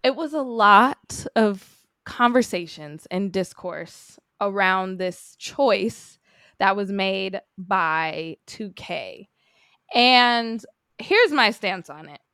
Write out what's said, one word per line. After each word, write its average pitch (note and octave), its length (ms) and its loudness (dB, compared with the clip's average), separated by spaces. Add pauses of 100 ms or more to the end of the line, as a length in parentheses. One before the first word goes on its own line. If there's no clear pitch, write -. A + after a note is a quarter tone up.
it C4 140 2
was D#4 180 -6
a D4 80 -2
lot G#3 920 4
of G#3 440 0 (260)
conversations F3 1040 -2
and G3 220 -4
discourse F3+ 840 -8 (220)
around F#3+ 580 0
this - 400 -8
choice A3+ 800 -2 (400)
that G3 180 2
was G3 160 -6
made F#3+ 480 -4 (160)
by D#3+ 800 -2 (100)
two G#3 300 -14
K. C#3+ 520 -12 (680)
And A#3+ 680 2 (340)
here's G4 340 2
my A#3+ 200 2
stance F#3 360 -8
on D3+ 200 -18
it. C#3+ 120 -20 (140)